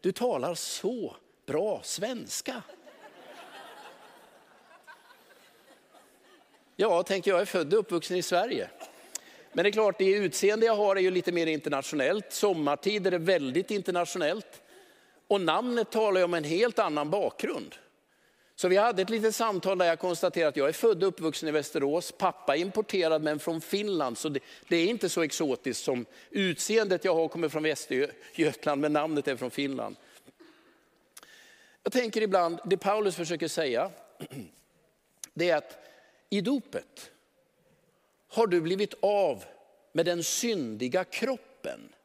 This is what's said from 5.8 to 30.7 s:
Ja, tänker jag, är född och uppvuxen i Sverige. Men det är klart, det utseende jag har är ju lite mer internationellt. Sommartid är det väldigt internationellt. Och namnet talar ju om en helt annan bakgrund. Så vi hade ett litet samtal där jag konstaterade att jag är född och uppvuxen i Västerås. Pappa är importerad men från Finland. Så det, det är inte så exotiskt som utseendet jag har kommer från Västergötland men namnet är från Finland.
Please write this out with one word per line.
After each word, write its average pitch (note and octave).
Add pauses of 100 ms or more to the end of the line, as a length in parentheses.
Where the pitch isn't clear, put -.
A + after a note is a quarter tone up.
Ja, F#3+
tänker G3
jag, F3
är -
född D#3+
och A3
uppvuxen F3
i F3+
Sverige. F3 (840)
Men E3
det G3
är G3+
klart, G#3
det F#3+
utseende G#3
jag A3+
har G3+
är G3
ju F#3
lite F3+
mer E3+
internationellt. D3+
Sommartid F3+
är F#3+
det F3
väldigt D#3+
internationellt. F3+ (680)
Och G3+
namnet G#3
talar G#3
ju F3+
om F3
en D#3+
helt F#3
annan D3+
bakgrund. D#3 (880)
Så F#3
vi F#3
hade G3+
ett F#3
litet A3
samtal G3
där F3+
jag E3
konstaterade F3
att C#3
jag C#3
är E3
född F#3+
och G3
uppvuxen D#3+
i D3+
Västerås. D3
Pappa F3
är D#3+
importerad F3+
men D3+
från E3
Finland. F3+
Så D#3+
det, C#3 (280)
det F3
är E3
inte G#3
så E3
exotiskt C#3
som B2 (240)
utseendet G3
jag F#3
har D#3+
kommer E3
från D3+
Västergötland D3
men D3+
namnet D3+
är C3+
från B2
Finland. B2 (1900)